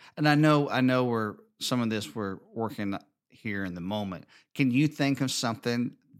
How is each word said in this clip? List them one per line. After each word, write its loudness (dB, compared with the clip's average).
And 2
I 6
know, 4
I 0
know 4
we're, -2
some -2
of -2
this -6
we're -6
working -4
here -6
in -6
the -10
moment. -6
Can 2
you 4
think -2
of -2
something -4